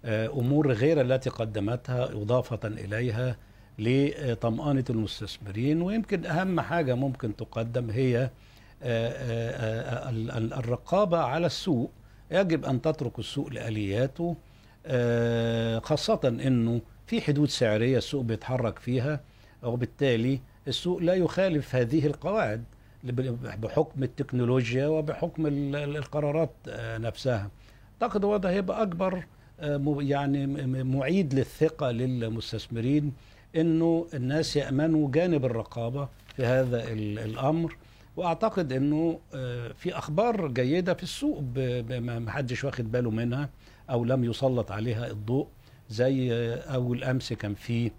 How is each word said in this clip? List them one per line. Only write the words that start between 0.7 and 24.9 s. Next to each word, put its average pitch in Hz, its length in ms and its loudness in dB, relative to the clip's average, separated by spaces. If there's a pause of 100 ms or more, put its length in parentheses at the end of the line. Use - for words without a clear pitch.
غير 139 280 4
التي 127 300 2
قدمتها 117 760 -2
إضافة 117 600 0
إليها 110 720 -2 (420)
لطمأنة 131 1120 0
المستثمرين. 110 920 -2
ويمكن 196 440 -2
أهم 175 340 2
حاجة 147 340 2
ممكن 123 420 -2
تقدم 117 540 -4
هي، 123 280 2
آه، 127 100 2 (540)
آه، 117 1200 -2
آه، 131 40 -4
ال-، 113 200 -2
ال-، 113 240 -2
الرقابة 165 640 2
على 156 280 2
السوق. 143 440 0 (400)
يجب 170 340 2
أن 131 180 0
تترك 151 360 -2
السوق - 300 -4
لآلياته، 117 880 -2 (500)
آه، 117 920 2
خاصة 156 460 0
أنه 120 560 2 (260)
في 117 140 0
حدود 147 280 4
سعرية 117 500 4
السوق 135 240 -2
بيتحرك 113 560 -2
فيها، 131 420 -2 (420)
وبالتالي 123 800 2 (280)
السوق 175 300 -2
لا 175 160 4
يخالف 175 600 2
هذه 127 320 2
القواعد 147 580 -2 (1000)
بحكم 147 400 0
التكنولوجيا 127 840 0
وبحكم 156 600 -2